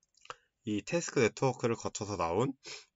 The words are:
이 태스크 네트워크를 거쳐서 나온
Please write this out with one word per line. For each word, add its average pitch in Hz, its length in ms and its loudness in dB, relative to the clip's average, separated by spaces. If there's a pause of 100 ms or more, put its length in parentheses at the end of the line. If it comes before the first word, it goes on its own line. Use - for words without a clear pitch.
(640)
이 104 180 -2
태스크 - 380 -2
네트워크를 117 560 2
거쳐서 101 420 -4
나온 90 340 2 (440)